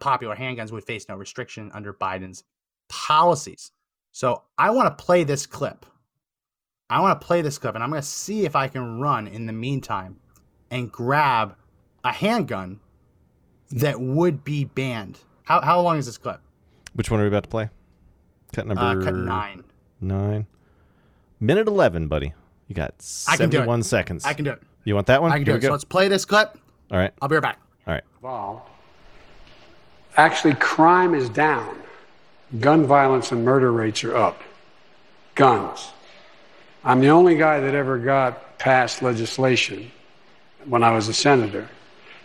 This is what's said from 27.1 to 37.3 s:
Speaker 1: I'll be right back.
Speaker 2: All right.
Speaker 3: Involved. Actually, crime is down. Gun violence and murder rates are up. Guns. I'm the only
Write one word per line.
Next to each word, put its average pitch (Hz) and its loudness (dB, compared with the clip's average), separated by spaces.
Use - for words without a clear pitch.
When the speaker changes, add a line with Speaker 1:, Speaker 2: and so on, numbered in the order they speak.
Speaker 1:
I'll 139 -2
be 156 2
right 143 2
back. 120 -4
Speaker 2:
All 82 -4
right. - -6
Speaker 3:
Involved. 113 -12
Actually, 156 4
crime 175 4
is 127 -2
down. 139 -2
Gun 151 4
violence 131 4
and 117 0
murder 127 4
rates 110 -2
are 117 -4
up. 98 0
Guns. 113 2
I'm 127 4
the 135 8
only 170 8